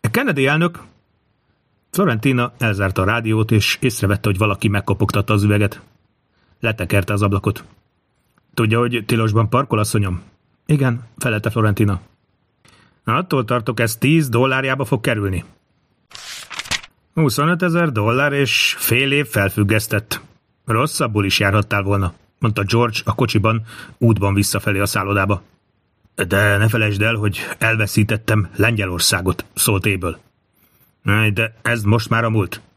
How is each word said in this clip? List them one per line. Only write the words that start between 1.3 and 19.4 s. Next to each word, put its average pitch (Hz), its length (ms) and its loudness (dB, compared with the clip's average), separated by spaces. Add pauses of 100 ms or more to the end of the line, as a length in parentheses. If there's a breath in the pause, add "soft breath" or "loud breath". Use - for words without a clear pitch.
Florentina 123 640 0
elzárta 98 440 0
a 92 40 2
rádiót, 110 460 0
és 107 280 2
észrevette, 104 500 0
hogy 95 80 0
valaki 104 300 0
megkopogtatta 101 680 0
az 101 100 2
üveget. 104 380 0 (800)
Letekerte 107 540 0
az 101 80 0
ablakot. 101 420 0 (880)
„Tudja, 113 260 2
hogy 120 260 -2
tilosban 110 440 2
parkol, 123 300 0
asszonyom?” 101 420 -2 (440)
„Igen”, 127 380 0 (140)
felelte 110 320 -2
Florentina. 107 520 0 (1000 soft breath)
„Attól 139 420 -2
tartok, 117 340 -2
ez 113 160 0
tíz 147 340 2
dollárjába 131 560 0
fog 123 160 -2
kerülni.” 98 420 -2 (1700)
„Huszonötezer 165 800 0
dollár 123 420 0
és - 440 0
fél 135 340 0
év 143 160 0
felfüggesztett. 104 960 0 (440)